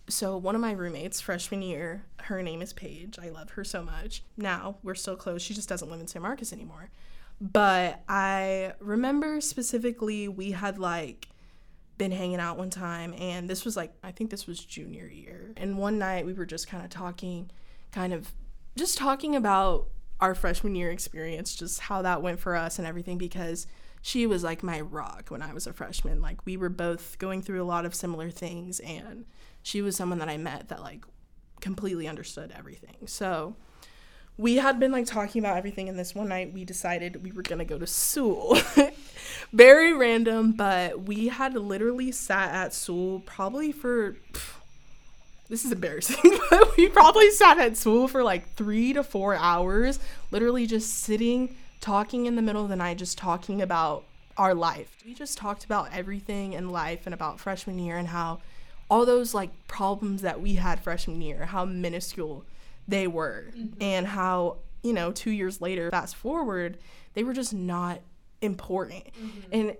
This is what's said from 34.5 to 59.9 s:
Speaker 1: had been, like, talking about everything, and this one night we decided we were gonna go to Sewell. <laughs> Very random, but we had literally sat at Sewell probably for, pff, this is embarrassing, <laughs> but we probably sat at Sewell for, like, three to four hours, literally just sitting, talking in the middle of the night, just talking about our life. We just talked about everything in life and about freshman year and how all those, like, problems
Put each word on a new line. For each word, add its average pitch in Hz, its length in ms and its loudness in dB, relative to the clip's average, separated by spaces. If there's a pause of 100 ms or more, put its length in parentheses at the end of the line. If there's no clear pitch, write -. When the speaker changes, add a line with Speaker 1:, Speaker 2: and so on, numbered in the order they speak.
Speaker 1:
had 262 220 4
been, 262 140 4
like, 247 140 0
talking 220 360 -2
about 196 140 0
everything, 190 320 -6
and 185 100 -6
this 180 160 -6
one 202 140 -4
night 185 240 -4
we 185 100 -10
decided 175 580 -6
we 185 120 -12
were 185 80 -10
gonna 170 240 -4
go 151 120 -6
to 170 100 -6
Sewell. 226 680 4 (200)
<laughs> 285 160 8 (600)
Very 277 400 12
random, 226 600 4
but 190 480 0
we 208 260 -2
had 262 280 -2
literally 233 560 -2
sat 190 420 0
at 180 200 -2
Sewell 185 520 -4
probably 262 480 -4
for, 240 400 0 (180)
pff, - 220 -10 (960)
this 226 160 -4
is 247 60 0
embarrassing, 190 720 6
<laughs> - 60 2
but 403 280 10
we 349 100 10
probably 415 440 12
sat 359 260 12
at 233 180 4
Sewell 233 320 4
for, 262 160 2
like, 185 320 0
three 220 380 0
to 285 100 2
four 202 320 0
hours, 180 640 4 (320)
literally 233 360 2
just 220 320 -2
sitting, 240 560 0 (260)
talking 214 460 0
in 240 80 0
the 233 60 2
middle 214 220 0
of 202 60 -4
the 196 60 -2
night, 175 220 -2
just 180 200 -6
talking 185 440 -2
about 165 420 0 (340)
our 190 160 4
life. 165 420 -2 (100)
We 233 80 -16
just 285 240 -10
talked 208 280 -8
about 208 260 -2
everything 196 640 -8
in 180 160 -6
life 165 360 -4
and 180 80 -8
about 165 260 -6
freshman 185 400 -8
year 170 180 -4
and 175 100 -4
how 170 320 -4 (500)
all 233 160 6
those, 247 280 4
like, 190 160 -2 (180)
problems 196 540 -2